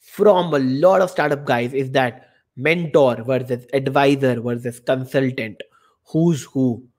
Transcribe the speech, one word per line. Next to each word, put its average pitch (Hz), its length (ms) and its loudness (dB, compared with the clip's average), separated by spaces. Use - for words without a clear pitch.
from 185 520 2
a 143 60 2
lot 147 420 2
of 185 80 0
startup 147 380 -2
guys 127 260 0
is 135 200 -4
that 127 340 -2
mentor 143 640 2
versus 123 500 -4
advisor 135 680 0
versus 120 400 -8
consultant. 131 840 -4
Who's 160 340 0
who? 127 420 -4